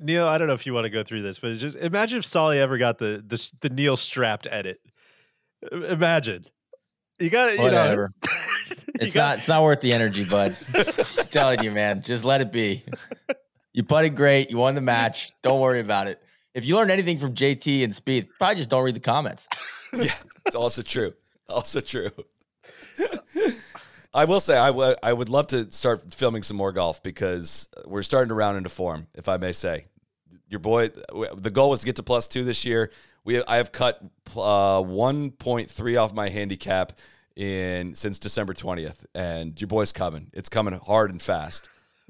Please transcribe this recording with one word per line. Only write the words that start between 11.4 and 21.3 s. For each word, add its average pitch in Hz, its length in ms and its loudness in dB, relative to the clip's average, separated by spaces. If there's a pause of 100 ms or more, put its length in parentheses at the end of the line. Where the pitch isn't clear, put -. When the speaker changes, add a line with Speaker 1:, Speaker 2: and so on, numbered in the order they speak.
Speaker 2:
you, 107 100 -2
man, 104 300 0
just 117 220 -4
let 135 160 4
it 123 100 -2
be. 110 360 -2 (880)
You - 100 0
putted 151 320 4
great. 139 340 6
You 117 80 -4
won 127 160 4
the 143 60 -2
match. 117 540 0 (100)
Don't 135 160 4
worry 127 220 4
about 101 260 0
it. - 160 -8 (300)
If 120 120 -6
you 170 120 4
learned 214 140 4
anything 175 260 2
from 135 160 -4
J 139 220 2
T 139 280 0
and 110 80 0
Spieth, 120 460 -2
probably 202 180 2
just 143 140 -4
don't 131 160 2
read 127 100 0
the - 60 -10
comments. 127 520 -2
Speaker 3:
<laughs> - 40 -6 (360)
Yeah, 247 200 0 (320)
it's 381 100 -2
also 120 260 0
true. 107 320 -4 (340)